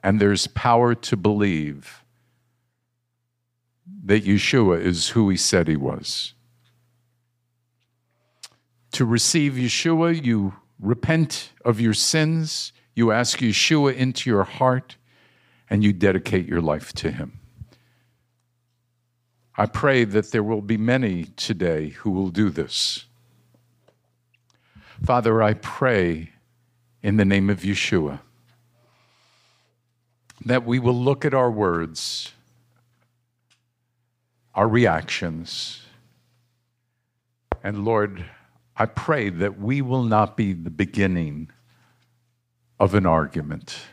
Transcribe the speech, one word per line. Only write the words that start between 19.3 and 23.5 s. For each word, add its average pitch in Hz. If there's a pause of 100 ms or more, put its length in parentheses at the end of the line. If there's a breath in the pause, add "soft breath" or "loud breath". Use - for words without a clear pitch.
I 107
pray 131
that 101
there 110
will 107
be 107
many 110 (100)
today 82
who 101
will 95
do 95
this. - (2000 loud breath)